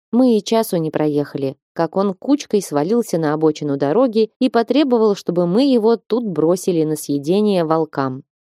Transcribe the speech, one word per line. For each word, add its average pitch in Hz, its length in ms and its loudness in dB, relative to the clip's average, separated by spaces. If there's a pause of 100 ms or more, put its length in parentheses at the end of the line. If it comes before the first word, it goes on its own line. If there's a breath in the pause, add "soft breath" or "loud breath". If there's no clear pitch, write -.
(120)
Мы 240 260 4
и 202 60 -2
часу 226 340 0
не 160 140 -2
проехали, 143 640 -2 (160)
как 165 220 -4
он 196 180 -2
кучкой 254 480 -2
свалился 180 560 -2
на 156 160 -2
обочину 151 440 -2
дороги 208 520 0 (100)
и 254 100 0
потребовал, 240 640 2
чтобы 175 320 -2
мы 196 160 2
его 233 320 2
тут 240 320 -4
бросили 170 560 0
на 156 120 -2
съедение 175 680 0
волкам. 147 600 -2 (220)